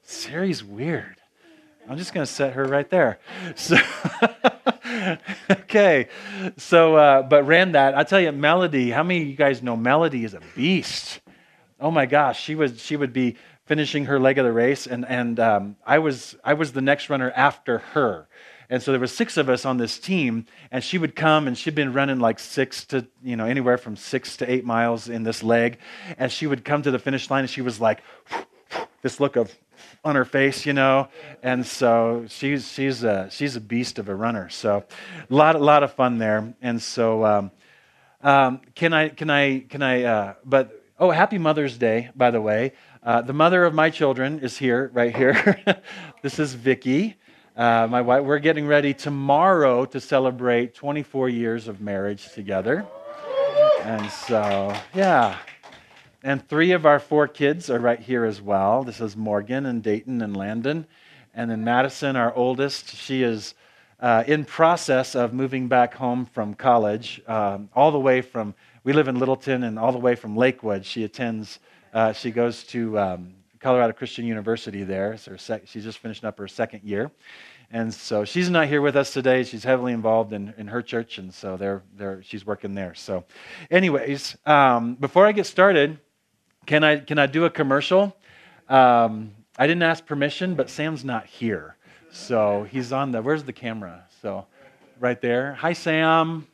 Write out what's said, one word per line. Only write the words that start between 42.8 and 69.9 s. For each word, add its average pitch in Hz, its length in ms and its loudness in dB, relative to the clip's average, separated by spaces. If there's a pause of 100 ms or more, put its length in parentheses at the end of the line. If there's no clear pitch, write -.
Uh, 117 180 2
the 127 120 -8
mother 175 300 4
of 160 120 2
my 156 160 4
children 139 480 -2
is 127 180 -8
here, 127 360 0
right 120 220 0
here. 131 500 2
<laughs> - 160 0 (420)
This 143 160 -6
is 139 160 -2
Vicky, 131 600 0 (400)
uh, 117 340 4
my 123 120 0
wife. 123 220 4
We're 143 160 0
getting 151 260 0
ready 143 280 2
tomorrow 139 920 2
to 131 160 -10
celebrate 123 720 0
twenty-four 143 560 -4
years 117 380 -4
of 101 140 -12
marriage 101 520 -6
together. 107 540 -2 (960)
And 104 260 -4
so, 101 640 -2 (200)
yeah. 143 420 2 (840)
And 135 260 -4
three 165 220 2
of 160 160 4
our 143 120 8
four 147 280 2
kids 147 420 -2
are 120 80 0
right 117 220 2
here 117 260 -2
as 101 160 -4
well. 101 420 2
This 117 160 -12
is 107 160 -6
Morgan 110 520 -4
and 117 160 -4
Dayton 113 400 -4
and 101 120 -6
Landon. 117 520 -6 (480)
And 117 160 -6
then 110 120 -6
Madison, 135 520 0
our 117 180 0
oldest, 127 600 -2
she 131 260 -4
is, 113 320 -2 (460)
uh, 117 260 2
in 151 180 0
process 156 720 0
of 120 220 -2
moving 131 320 -4
back 123 260 2
home 123 320 -4
from 104 300 -8
college, 113 720 0
um, 101 480 -4
all 147 160 6
the 147 80 0
way 131 220 2
from, 110 340 -8 (280)
we 131 80 -2
live 147 160 4
in 127 120 -2
Littleton, 131 440 -2
and 110 140 -6
all 117 140 0